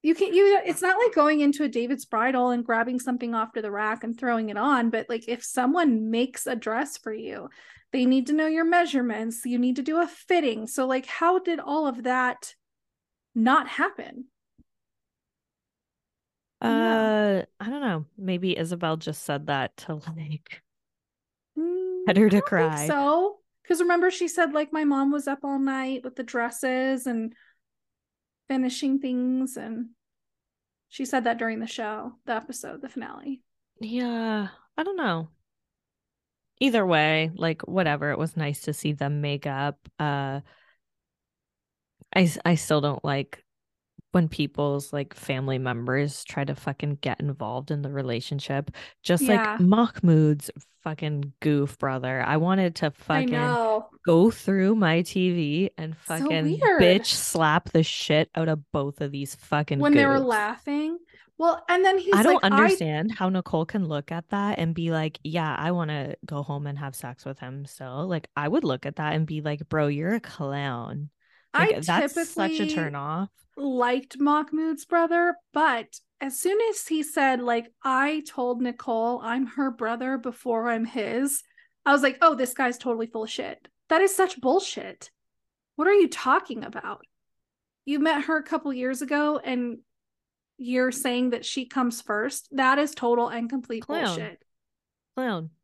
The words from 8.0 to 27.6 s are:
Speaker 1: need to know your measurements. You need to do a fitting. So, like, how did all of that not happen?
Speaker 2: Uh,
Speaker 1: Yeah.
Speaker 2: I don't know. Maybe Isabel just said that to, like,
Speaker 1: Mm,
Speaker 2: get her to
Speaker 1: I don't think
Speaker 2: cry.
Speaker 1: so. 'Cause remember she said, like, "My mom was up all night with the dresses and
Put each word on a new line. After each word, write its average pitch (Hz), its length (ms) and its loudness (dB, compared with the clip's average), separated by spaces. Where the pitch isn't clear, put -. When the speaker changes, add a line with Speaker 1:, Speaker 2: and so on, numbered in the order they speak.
Speaker 1:
need 254 220 4
to 294 60 0
know 311 140 2
your 320 180 0
measurements. 247 800 0
You 240 140 -2
need 247 180 2
to 277 60 -6
do 311 180 0
a 339 60 2
fitting. 277 600 -2
So, 262 200 -2
like, 262 180 -2
how 349 340 0
did 339 200 -2
all 302 280 -2
of 240 160 -6
that 247 500 -2
not 254 320 4
happen? - 580 -6
Speaker 2:
Uh, 233 60 -2
Speaker 1:
Yeah. 220 800 2
Speaker 2:
I 208 100 -6
don't 285 120 -6
know. 170 240 -2
Maybe 185 400 -2
Isabel 165 400 -2
just 156 260 -8
said 147 240 -4
that 139 300 -2
to, - 180 -10
like, 151 680 -10
Speaker 1:
Mm, 370 500 -4
Speaker 2:
get 185 100 4
her 214 120 8
to 202 80 4
Speaker 1:
I - 20 6
don't - 20 2
think - 40 -4
Speaker 2:
cry. 160 420 0
Speaker 1:
so. 302 520 2
'Cause 339 120 0
remember 349 320 4
she 359 160 -4
said, 302 260 0
like, 302 200 -2
"My 311 100 -2
mom 277 280 2
was 285 160 -2
up 277 180 -6
all 277 140 -4
night 262 440 -4
with 254 120 -12
the 262 80 -8
dresses 254 840 -2
and 226 260 -4